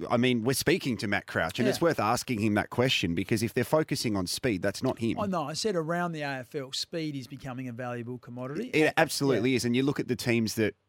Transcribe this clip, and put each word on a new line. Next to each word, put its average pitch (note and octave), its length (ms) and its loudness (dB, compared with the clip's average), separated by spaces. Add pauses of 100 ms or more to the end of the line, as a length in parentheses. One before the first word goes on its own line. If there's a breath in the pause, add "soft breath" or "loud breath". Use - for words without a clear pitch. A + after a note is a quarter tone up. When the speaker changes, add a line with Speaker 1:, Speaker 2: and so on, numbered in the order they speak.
Speaker 1:
I A#2+ 60 2
mean, A#2+ 300 2
we're C3+ 80 2
speaking C#3+ 460 0
to A#2 100 -4
Matt G2+ 180 0
Crouch, E2+ 320 -2
and A#2+ 80 2
it's - 120 2
Speaker 2:
Yeah. - 40 0
Speaker 1:
worth D#3+ 160 4
asking A2+ 400 0
him G#2 140 2
that G#2 160 2
question A#2+ 440 0
because G2 300 0
if A2+ 100 -2
they're A#2+ 120 0
focusing D3+ 500 0
on F#2+ 100 -2
speed, G2 360 -2
that's G2 200 -2
not C3 180 -2
him. A#2 200 0
Speaker 2:
Oh, G#3 60 -2
no, F#3 180 -2
I C#3 80 -8
said G3 240 -2
around E3+ 380 -2
the D#3 80 -8
A C#3 180 -4
F B2+ 160 -12
L, C3+ 160 -8
speed D#3 460 -4
is B2+ 100 -10
becoming C3 400 -10
a B2 60 -8
valuable B2 460 -6
commodity. C3 500 -8
Speaker 1:
It D3+ 260 4
absolutely C3+ 540 2
Speaker 2:
Yeah. C3 80 4
Speaker 1:
is. A2+ 80 0
And A#2+ 100 2
you C3 80 4
look C3+ 160 0
at - 80 -4
the B2+ 80 0
teams A#2 400 2
that, G#2+ 200 2 (140)